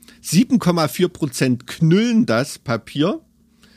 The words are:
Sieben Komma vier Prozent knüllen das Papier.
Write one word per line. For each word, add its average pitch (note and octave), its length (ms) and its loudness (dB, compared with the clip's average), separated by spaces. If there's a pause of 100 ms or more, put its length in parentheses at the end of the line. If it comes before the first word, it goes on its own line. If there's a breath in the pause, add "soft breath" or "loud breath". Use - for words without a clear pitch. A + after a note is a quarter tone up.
(200 soft breath)
Sieben A3 380 2
Komma E3+ 300 0
vier F3+ 200 0
Prozent B2+ 580 -2
knüllen A3 580 2
das A#2 340 -2
Papier. C#3+ 640 -4 (560 soft breath)